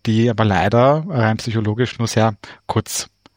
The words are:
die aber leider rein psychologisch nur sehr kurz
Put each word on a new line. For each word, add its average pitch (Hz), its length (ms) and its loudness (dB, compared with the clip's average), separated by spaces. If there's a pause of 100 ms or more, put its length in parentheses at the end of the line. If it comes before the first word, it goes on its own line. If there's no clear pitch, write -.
die 113 240 2
aber 110 160 0
leider 120 640 2
rein 113 280 0
psychologisch 110 640 -4
nur 113 80 -2
sehr 110 260 0 (320)
kurz - 420 -4 (280)